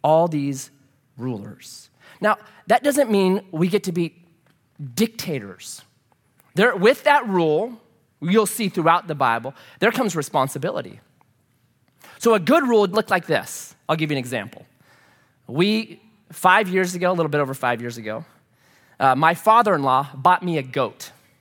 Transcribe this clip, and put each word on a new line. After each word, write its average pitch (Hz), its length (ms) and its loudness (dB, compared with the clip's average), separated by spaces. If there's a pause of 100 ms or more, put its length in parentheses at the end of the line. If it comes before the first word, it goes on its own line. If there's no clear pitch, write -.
all 160 240 4
these 139 440 -6 (460)
rulers." 113 720 -12 (300)
Now, 208 180 0 (280)
that 233 160 2
doesn't 277 260 2
mean 196 440 2
we 170 160 0
get 196 160 -2
to 185 80 -6
be 165 240 -4 (760)
dictators. 143 880 -6 (720)
There, 202 200 4
with 208 300 2
that 285 240 4
rule, 185 520 0 (400)
you'll 196 260 2
see 208 220 -4
throughout 170 380 0
the 160 80 -8
Bible, 123 400 -2 (240)
there 233 140 2
comes 208 240 -2
responsibility. 135 840 -4 (1200)
So 226 160 4
a 208 60 2
good 277 260 2
rule 226 140 4
would 190 140 0
look 214 160 -2
like 185 160 0
this. - 500 -6 (120)
I'll 160 80 0
give 156 140 -4
you 147 60 -2
an - 20 -4
example. 123 480 -10 (800)
We, 208 540 -2 (320)
five 190 360 2
years 185 260 -2
ago, 180 180 0
a - 20 0
little 165 140 0
bit 147 120 0
over 135 140 -4
five 120 260 -4
years 120 180 -10
ago, 107 260 -10 (760)
uh, 131 160 4
my 160 200 2
father-in-law 156 800 2
bought 170 280 2
me 175 160 -2
a 135 40 -4
goat. 131 500 -6 (280)